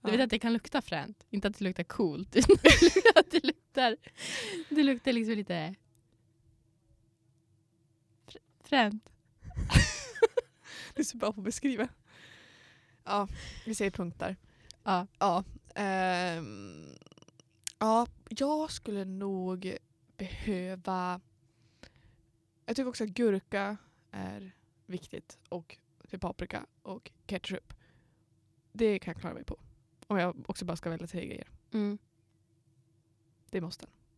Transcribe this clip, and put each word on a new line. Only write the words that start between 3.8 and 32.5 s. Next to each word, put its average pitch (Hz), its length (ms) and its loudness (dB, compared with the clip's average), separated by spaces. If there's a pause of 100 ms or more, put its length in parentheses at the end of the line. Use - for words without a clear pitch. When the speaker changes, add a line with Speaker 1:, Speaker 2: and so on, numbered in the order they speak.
Speaker 1:
det 302 120 4
luktar 269 300 4
liksom 226 220 2
lite 175 400 -4 (2500)
fr-, - 120 -20 (260)
fränt. 214 480 2 (300)
<laughs> - 420 2 (1080)
Speaker 2:
Det - 60 -6
är 302 40 2
så - 120 -8
bra 214 160 -2
på 208 80 -10
att 190 40 -8
beskriva. 233 440 -2 (1160)
Ja, 202 240 -2 (380)
vi 220 80 -4
säger 196 160 0
punkt 175 280 -8
där. 185 180 -6 (460)
Speaker 1:
Ja. 185 240 0 (120)
Speaker 2:
Ja, 190 260 2 (300)
ehm, 165 1120 -4 (920)
ja, 220 280 2 (220)
jag 302 420 -2
skulle 202 340 -8
nog 190 720 -6 (400)
behöva... 185 1040 -6 (1500)
Jag 226 100 -4
tycker 262 120 -2
också 240 160 -6
att 214 60 -6
gurka 202 680 -2 (340)
är 190 440 -12 (320)
viktigt - 520 -14 (100)
och 175 300 -12 (320)
typ 185 100 -12
paprika - 460 -8 (160)
och - 280 -14 (160)
ketchup. - 480 -10 (1000)
Det 214 260 2
kan 180 140 -8
jag - 80 -10
klara - 140 -8
mig - 100 -14
på. - 120 -10 (500)
Om 202 120 0
jag 170 320 -2
också 190 140 -8
bara 170 120 -6
ska 165 140 -8
välja 165 160 -8
tre 170 200 -8
grejer. - 220 -12 (240)
Speaker 1:
Mm. 208 260 -2 (1500)